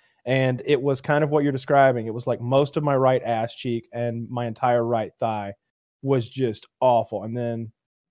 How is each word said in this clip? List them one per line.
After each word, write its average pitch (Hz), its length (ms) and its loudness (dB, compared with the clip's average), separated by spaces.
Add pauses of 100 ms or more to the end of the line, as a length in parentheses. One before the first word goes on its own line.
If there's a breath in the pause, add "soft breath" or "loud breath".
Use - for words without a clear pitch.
(240)
And 131 400 0
it 139 160 2
was 139 220 -2
kind 151 200 0
of 151 60 0
what 147 140 2
you're 143 100 0
describing. 135 540 4
It 110 80 -6
was 120 120 -8
like 120 140 -2
most 135 380 2
of 156 40 0
my 143 140 2
right 131 260 4
ass 117 320 -2
cheek 117 380 -6
and 117 380 -6
my 120 160 -6
entire 120 360 0
right 117 380 -2
thigh 107 320 -4 (480)
was 135 260 0
just 123 400 -4 (140)
awful. 113 440 2
And 113 120 -8
then 117 340 -6 (400)